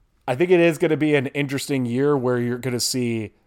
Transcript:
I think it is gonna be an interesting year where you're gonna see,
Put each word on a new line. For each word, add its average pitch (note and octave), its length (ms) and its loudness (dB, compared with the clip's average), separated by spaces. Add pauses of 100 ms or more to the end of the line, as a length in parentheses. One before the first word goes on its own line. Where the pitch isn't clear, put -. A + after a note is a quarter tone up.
(280)
I B2+ 80 -2
think F3 160 2
it F3+ 80 6
is E3+ 180 4
gonna D#3 200 0
be D3+ 180 2
an C3 120 0
interesting C#3 580 -4
year C3+ 320 2
where B2 220 0
you're A#2+ 180 -2
gonna A#2+ 240 -4
see, A#2 500 -4 (160)